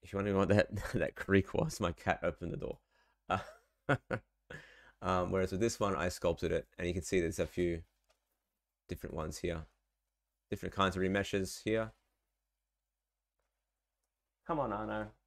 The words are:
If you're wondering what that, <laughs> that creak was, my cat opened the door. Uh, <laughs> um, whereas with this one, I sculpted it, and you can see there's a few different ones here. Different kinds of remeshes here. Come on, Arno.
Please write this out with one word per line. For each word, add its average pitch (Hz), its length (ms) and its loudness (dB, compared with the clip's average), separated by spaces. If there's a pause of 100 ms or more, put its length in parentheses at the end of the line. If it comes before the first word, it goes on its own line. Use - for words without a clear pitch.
If - 100 -16
you're 98 60 -2
wondering 101 180 2
what 95 120 4
that, 104 200 6 (160)
<laughs> - 100 -8
that 85 220 0
creak - 380 4
was, - 260 0
my 87 120 2
cat - 300 -2
opened 82 300 -2
the - 40 -6
door. - 220 -8 (500)
Uh, 95 100 2 (500)
<laughs> 139 80 2 (1040)
um, 92 280 2
whereas 92 220 2
with 92 80 -2
this 113 180 2
one, 98 160 0
I 85 140 0
sculpted 85 440 0
it, 82 140 0 (120)
and 87 100 -2
you 85 60 0
can 90 80 -2
see 92 180 2
there's 82 180 -2
a 87 80 0
few 85 360 -2 (1040)
different - 260 -8
ones 80 240 -6
here. 82 240 -4 (840)
Different 90 260 -6
kinds 95 220 2
of 92 60 0
remeshes 95 600 0
here. 110 300 -2 (2500)
Come 165 120 -2
on, 120 140 -2
Arno. 107 360 -4 (180)